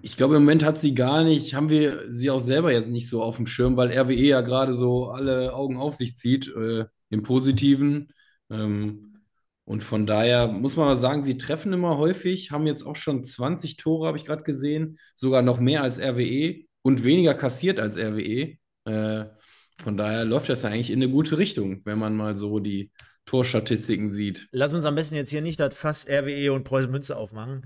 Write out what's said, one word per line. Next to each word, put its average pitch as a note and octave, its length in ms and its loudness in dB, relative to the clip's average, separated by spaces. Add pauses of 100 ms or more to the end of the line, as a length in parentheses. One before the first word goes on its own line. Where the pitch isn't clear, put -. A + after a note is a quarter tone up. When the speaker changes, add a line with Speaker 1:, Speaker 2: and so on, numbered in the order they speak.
Speaker 1:
ich - 160 -12
glaube, C#3 200 6
im D3 60 8
Moment D#3 220 8
hat D#3 140 2
sie C#3+ 160 2
gar C3 280 2
nicht, D#3 300 2
haben D3 160 0
wir C#3+ 420 2
sie B2 200 -2
auch C3 100 2
selber C3+ 320 2
jetzt A2+ 160 2
nicht A#2+ 220 -6
so A2+ 120 -2
auf A2+ 140 -4
dem A2+ 100 -4
Schirm, B2 300 2
weil B2+ 140 4
R B2+ 180 2
W C3 60 2
E B2+ 120 4
ja C3+ 140 6
gerade B2+ 320 0
so B2 360 0
alle B2+ 440 -2
Augen C3 240 -4
auf C#3+ 180 -4
sich A#2+ 220 -6
zieht, C3 400 0
äh, A2+ 300 -2 (240)
im G#2+ 120 -2
Positiven. C3+ 880 2 (380)
Ähm, G#2 720 -4 (460)
und G#2+ 160 -6
von G#2+ 240 -2
daher A#2 420 4
muss B2+ 300 -4
man D3+ 80 4
mal C3+ 100 4
sagen, C3 260 0
sie C3+ 140 -2
treffen D#3+ 380 -4
immer F3 240 0
häufig, F3+ 540 -2
haben D3+ 140 -2
jetzt D3 180 -4
auch D3 120 -10
schon C3+ 260 -4
zwanzig D3 540 -6
Tore, D#3+ 300 -2
habe D#3 100 -2
ich D#3 80 -12
grad D3+ 220 -8
gesehen, D3+ 500 -4 (180)
sogar C3 280 2
noch B2 180 4
mehr C#3 220 4
als B2 160 -2
R A#2+ 180 -2
W B2 80 0
E D3 420 -2 (140)
und B2+ 240 2
weniger D#3+ 300 6
kassiert E3 440 -2
als G#2+ 200 -4
R G#2+ 180 -4
W G#2+ 60 -2
E. C3+ 360 -4 (280)
Äh, G#2+ 400 -4 (500)
von G#2 220 -4
daher G#2+ 260 -2
läuft B2 240 0
das A#2+ 140 -2
ja A2 80 -2
eigentlich A#2 180 -2
in B2+ 140 0
eine C3 100 2
gute D#3 240 2
Richtung, G#2 480 -2
wenn G#2+ 140 -4
man G#2+ 180 -2
mal G#2+ 180 -2
so G#2 260 -4
die G2+ 300 -6 (360)
Torstatistiken A2+ 840 0
sieht. G2+ 440 -6
Speaker 2:
Lass C#3 200 0
uns D#3+ 140 -2
am D3 80 0
besten D#3 200 -4
jetzt C#3+ 140 -6
hier D3+ 140 -4
nicht D#3+ 180 -4
das C#3 160 0
Fass - 300 -6
R C#3 180 0
W C#3+ 100 -6 (120)
E - 20 2
und C3+ 160 0
Preußen C3 260 -2
Münster C3+ 280 -6
aufmachen. A2 480 -10